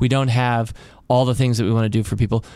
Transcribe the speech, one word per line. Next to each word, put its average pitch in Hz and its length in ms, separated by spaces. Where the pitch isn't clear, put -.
we 131 80
don't 135 180
have 120 480
all 127 180
the 123 120
things 123 220
that 117 80
we 110 60
wanna 113 160
do 110 140
for - 140
people. 113 280